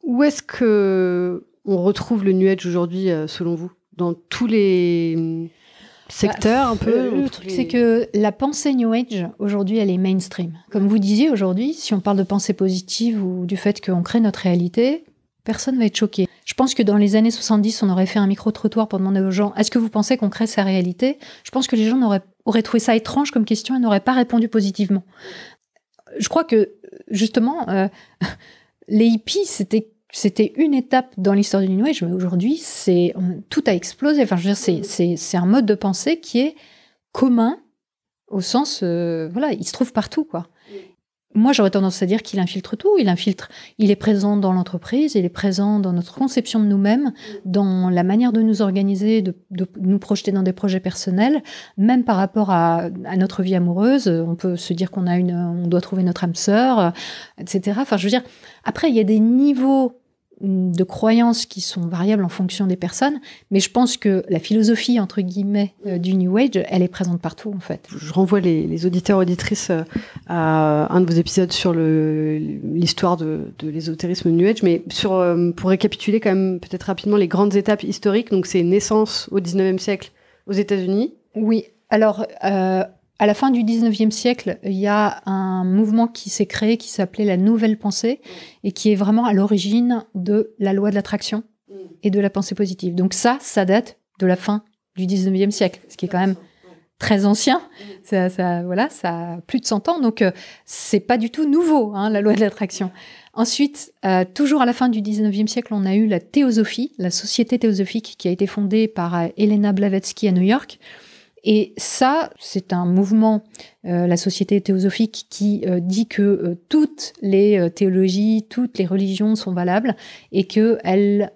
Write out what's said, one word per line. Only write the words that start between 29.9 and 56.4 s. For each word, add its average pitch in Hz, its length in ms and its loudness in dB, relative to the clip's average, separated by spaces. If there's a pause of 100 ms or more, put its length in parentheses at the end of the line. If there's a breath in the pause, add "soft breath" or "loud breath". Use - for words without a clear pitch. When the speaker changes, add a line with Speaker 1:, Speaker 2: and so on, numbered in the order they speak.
Speaker 2:
c'était 208 460 0
une 294 180 2
étape 254 440 0
dans 196 160 2
l'histoire 202 280 2
du 190 60 0
New 190 180 0
Age, 302 160 -2
mais 170 80 -2
aujourd'hui, 185 460 0
c'est, 175 580 0
on, 185 340 -4
tout 302 200 -2
a 220 40 2
explosé. 285 520 0
Enfin, 202 100 0
je 175 80 -2
veux 190 60 0
dire, 202 80 0
c'est, 175 260 -2
c'est, 175 340 -2
c'est - 200 -4
un 175 100 0
mode 226 200 4
de 208 100 2
pensée 208 420 -2
qui 240 220 -2
est 302 160 0 (560 soft breath)
commun 247 460 2 (680)
au 196 140 -4
sens, - 420 -2
euh, 170 500 -2
voilà, 262 200 -2
il 180 120 -6
se - 80 -8
trouve 240 200 -2
partout, 294 320 -4
quoi. 170 240 -10 (840 loud breath)
Moi, 226 200 4
j'aurais 214 180 4
tendance 190 320 0
à 190 40 0
dire 214 180 0
qu'il 196 160 -6
infiltre 180 360 -4
tout. 403 220 2
Il 220 100 2
infiltre, 180 420 -2 (280 loud breath)
il 208 140 4
est 202 40 2
présent 202 400 2
dans 190 160 2
l'entreprise, 226 640 -2
il 202 100 2
est 175 40 0
présent 202 500 0
dans 185 140 0
notre 175 200 -4
conception 247 460 -2
de 214 60 2
nous-mêmes, 208 480 2 (320 loud breath)
dans 185 440 0
la 180 140 2
manière 220 300 2
de 220 100 2
nous 220 200 2
organiser, 196 600 0
de, 185 140 -4 (160)
de 185 120 -4 (160)
nous 190 200 2
projeter 202 320 -4
dans 190 100 0
des 185 100 0
projets 185 280 -2
personnels, 202 600 0 (360 loud breath)
même 240 260 4
par 240 140 2
rapport 196 340 0
à, 170 380 2 (160)
à 180 120 -6
notre 190 280 0
vie 185 100 0
amoureuse. 196 540 2
On 165 260 0
peut 175 220 -4
se - 160 -6
dire 175 180 -4
qu'on 185 160 -4
a 175 120 2
une, 180 140 0
on 175 360 -4
doit 175 120 2
trouver 190 220 -4
notre 180 220 -2
âme 170 100 -2
sœur, 214 580 2 (460 loud breath)